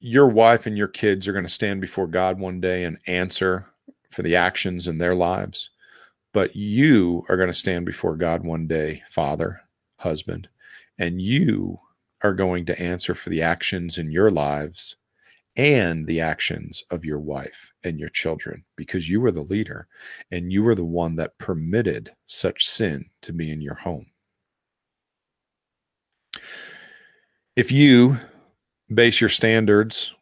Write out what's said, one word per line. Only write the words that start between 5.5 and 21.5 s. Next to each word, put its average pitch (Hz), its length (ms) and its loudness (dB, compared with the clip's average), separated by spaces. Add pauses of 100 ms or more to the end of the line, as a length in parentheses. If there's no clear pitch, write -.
But 98 220 0
you 104 760 2
are 92 80 2
gonna 92 180 0
stand 87 320 -4
before 90 300 -4
God 82 280 -2
one 82 220 -4
day, 78 420 -4
father, 76 520 -4 (360)
husband, 87 520 -8 (500)
and 87 220 -4
you 107 600 -2 (420)
are 101 120 2
going 90 320 -2
to 90 140 -4
answer 90 340 -4
for - 160 -12
the 80 120 -2
actions 85 560 -4
in 78 120 -6
your 95 200 4
lives 73 680 -4 (600)
and 98 500 2
the 82 140 -2
actions 80 680 -6
of 80 140 -8
your 76 140 -6
wife 71 540 -12 (100)
and 82 160 -6
your 78 120 -10
children, 78 540 -6 (120)
because 80 320 -8
you 101 120 0
were 120 120 2
the 80 100 -8
leader 101 460 -6 (420)
and 90 220 -6
you 101 100 2
were 117 140 4
the 90 80 -4
one 82 320 -4
that 82 220 -6
permitted 85 720 -4 (140)